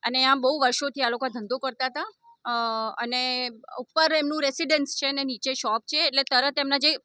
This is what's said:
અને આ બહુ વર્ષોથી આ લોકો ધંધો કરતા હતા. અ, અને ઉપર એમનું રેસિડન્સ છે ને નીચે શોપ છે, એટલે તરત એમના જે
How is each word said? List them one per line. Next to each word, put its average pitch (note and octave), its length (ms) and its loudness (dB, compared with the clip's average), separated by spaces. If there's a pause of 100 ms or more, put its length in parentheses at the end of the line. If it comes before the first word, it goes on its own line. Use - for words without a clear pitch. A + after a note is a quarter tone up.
અને B3+ 220 0
આ C4+ 100 6
બહુ C4+ 240 2
વર્ષોથી C4+ 420 2
આ A#3+ 80 4
લોકો B3 180 -2
ધંધો A#3+ 300 -4
કરતા C4 280 -4
હતા. C#4+ 200 -4 (400)
અ, A#3+ 40 -6 (480)
અને B3+ 520 -2 (280)
ઉપર D#4 360 2
એમનું D4+ 280 0
રેસિડન્સ C#4+ 560 0
છે C#4 140 0
ને C#4 120 -2
નીચે C4 300 -4
શોપ A#3 280 -2
છે, D4+ 260 0
એટલે C4+ 160 0
તરત C4+ 360 2
એમના C#4 180 0
જે C#4+ 280 2